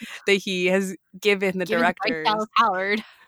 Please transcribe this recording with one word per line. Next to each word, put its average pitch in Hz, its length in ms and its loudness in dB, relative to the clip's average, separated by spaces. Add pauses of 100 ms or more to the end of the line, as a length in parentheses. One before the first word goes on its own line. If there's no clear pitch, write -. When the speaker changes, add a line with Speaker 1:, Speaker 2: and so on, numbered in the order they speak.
(260)
Speaker 1:
that 202 60 6
he 185 340 0
has 190 300 0 (240)
given 196 380 2
the 180 80 -2
Speaker 2:
Given 170 200 0
to 180 80 2
Bryce - 0 - (100)
Speaker 1:
directors. 165 220 -2
Speaker 2:
Dallas 214 300 0
Howard. 208 480 0 (240)